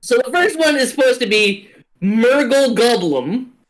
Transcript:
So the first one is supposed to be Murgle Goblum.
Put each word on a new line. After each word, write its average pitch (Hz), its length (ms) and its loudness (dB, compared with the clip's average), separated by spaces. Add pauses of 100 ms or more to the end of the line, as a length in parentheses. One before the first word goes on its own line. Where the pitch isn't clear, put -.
So 240 220 0
the 262 80 -6
first 349 280 0
one 302 160 2
is 269 160 -2
supposed 254 300 0
to 240 60 -4
be 202 420 -2 (320)
Murgle 247 720 2
Goblum. 180 760 -2 (200)